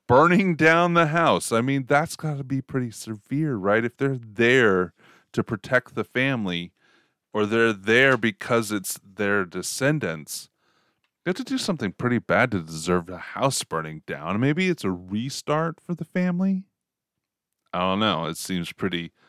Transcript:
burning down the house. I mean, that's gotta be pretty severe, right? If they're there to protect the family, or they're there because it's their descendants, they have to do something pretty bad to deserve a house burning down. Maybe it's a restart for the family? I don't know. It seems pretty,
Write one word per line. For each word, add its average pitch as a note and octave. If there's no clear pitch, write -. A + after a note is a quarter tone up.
burning F3
down E3
the E3+
house. D3
I A2+
mean, C3+
that's D3
gotta C#3+
be C3+
pretty B2
severe, B2+
right? G2+
If A#2+
they're C3+
there A2+
to A#2
protect -
the A2+
family, G#2
or G#2+
they're A2+
there A#2
because A2
it's G2+
their G2+
descendants, F#2
they E3+
have F#3
to C4
do C4
something C#3+
pretty A#2+
bad A2
to F#2+
deserve E2
a F2+
house -
burning D#2+
down. D#2+
Maybe D3+
it's -
a F#2+
restart C3
for -
the E3
family? F#3
I F2+
don't F#2+
know. F2
It E2
seems F2+
pretty, F2